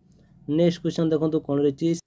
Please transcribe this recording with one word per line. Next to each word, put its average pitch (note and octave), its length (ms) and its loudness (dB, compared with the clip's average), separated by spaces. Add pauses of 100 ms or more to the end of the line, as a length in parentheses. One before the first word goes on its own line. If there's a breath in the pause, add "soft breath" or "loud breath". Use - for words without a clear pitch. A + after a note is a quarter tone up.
(500 soft breath)
ନେକ୍ସଟ E3+ 320 2
କ୍ୱେଶ୍ଚନ E3 280 -2
ଦେଖନ୍ତୁ D#3 300 0
କ'ଣ C#3+ 220 -2
ରହିଛି, D3 340 0 (120)